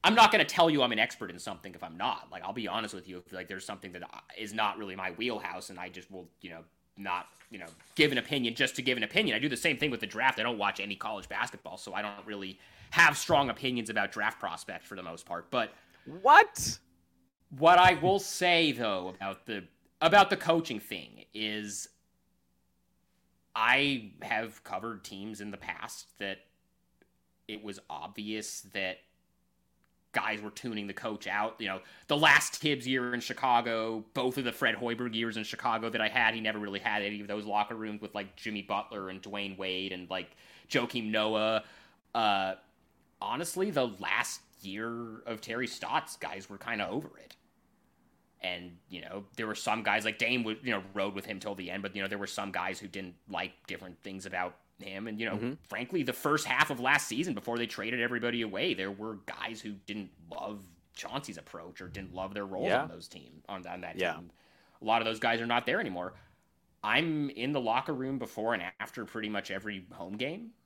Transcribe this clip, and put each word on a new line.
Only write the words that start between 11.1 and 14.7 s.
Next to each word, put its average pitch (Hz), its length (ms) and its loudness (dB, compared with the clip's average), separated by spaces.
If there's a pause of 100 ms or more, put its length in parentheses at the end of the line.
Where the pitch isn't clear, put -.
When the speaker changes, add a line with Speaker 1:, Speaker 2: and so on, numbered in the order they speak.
Speaker 1:
basketball, 98 480 -6
so 92 180 -12
I 104 80 -2
don't 101 240 -8
really 98 320 -8 (320)
have 156 260 8
strong 143 320 4
opinions 120 420 -2
about 101 220 0
draft 107 260 -2
prospects 85 480 -8